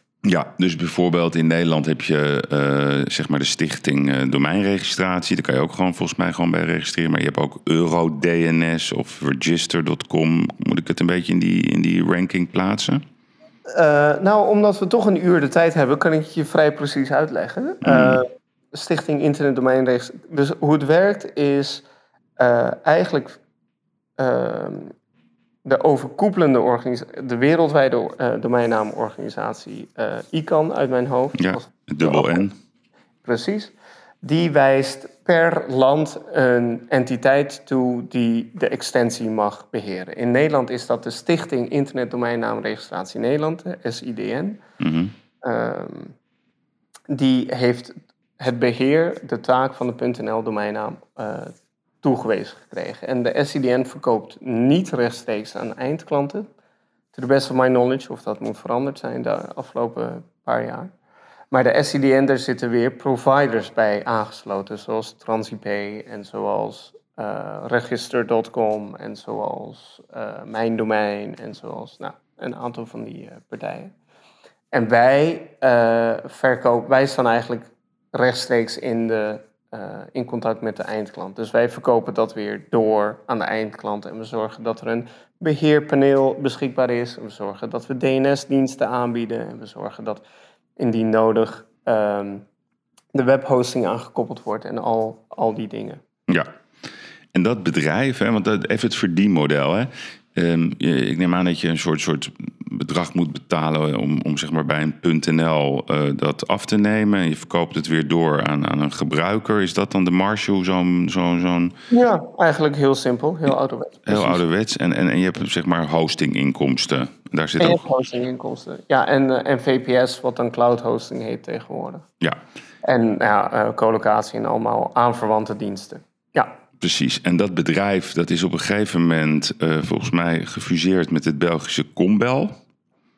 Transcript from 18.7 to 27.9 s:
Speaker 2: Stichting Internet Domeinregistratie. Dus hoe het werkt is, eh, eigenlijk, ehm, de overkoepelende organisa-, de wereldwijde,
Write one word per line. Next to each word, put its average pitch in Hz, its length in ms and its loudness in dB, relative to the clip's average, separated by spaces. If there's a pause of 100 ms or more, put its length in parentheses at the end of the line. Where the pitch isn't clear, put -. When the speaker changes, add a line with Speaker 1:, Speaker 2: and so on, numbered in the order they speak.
Speaker 2:
Stichting 147 500 -2
Internet 143 340 2
Domeinregistratie. 127 720 2
Dus 143 280 2
hoe 151 140 2
het 151 140 4
werkt 196 500 2
is, 139 460 0 (520)
eh, 123 360 4 (120)
eigenlijk, 156 560 0 (760)
ehm, 123 580 -2 (880)
de 131 220 2
overkoepelende 147 760 4
organisa-, 120 460 0 (200)
de 123 100 -2
wereldwijde, 143 800 4